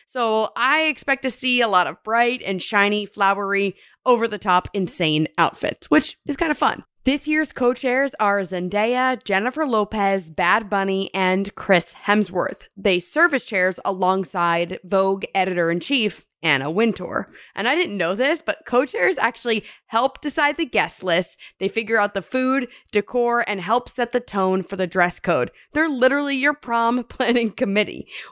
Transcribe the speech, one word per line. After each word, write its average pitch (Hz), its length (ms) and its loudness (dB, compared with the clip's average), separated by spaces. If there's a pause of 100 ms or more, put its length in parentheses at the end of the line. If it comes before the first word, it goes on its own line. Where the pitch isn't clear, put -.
So 220 480 0
I 277 280 2
expect 277 400 -2
to 262 60 0
see 254 300 0
a 240 80 2
lot 185 180 4
of 147 160 -8
bright 240 420 0
and 185 180 -4
shiny, 208 440 2
flowery, 196 680 0 (300)
over-the-top, 214 680 2
insane 160 540 0 (100)
outfits, - 540 -2
which - 340 2
is 277 120 -4
kind 330 120 0
of 302 80 0
fun. - 280 0 (180)
This 277 240 0
year's 311 240 0
co-chairs 254 720 0
are 202 180 2
Zendaya, 208 840 0
Jennifer 240 440 0
Lopez, 202 640 0
Bad 185 400 2
Bunny, 196 440 -2
and 190 420 0
Chris - 380 2 (120)
Hemsworth. 185 640 0 (100)
They 190 220 2
serve 311 340 2
as 254 100 -2
chairs 185 400 -2
alongside 180 1000 0
Vogue 190 400 0 (100)
editor-in-chief 185 920 0 (160)
Anna 143 280 0
Wintour. - 640 -2 (240)
And 214 140 -2
I 285 60 2
didn't 269 200 -2
know 180 200 -2
this, 269 260 0
but - 240 -6
co-chairs 294 520 0
actually 226 460 -2 (220)
help 247 340 0
decide 294 380 -2
the 339 80 -2
guest 175 360 -2
list. 180 360 0 (200)
They 190 120 -2
figure 226 280 -2
out 208 160 2
the 190 80 -4
food, 254 460 -2 (240)
decor, 240 560 0
and 196 140 -4
help 233 260 0
set 240 240 -4
the 247 80 2
tone 190 420 0
for 185 140 -8
the 185 120 -2
dress 180 340 0
code. 139 300 0 (200)
They're 320 160 0
literally 277 480 2
your 277 180 2
prom 233 500 0
<laughs> - 60 -16
planning 233 420 0
committee. 196 580 -2 (220)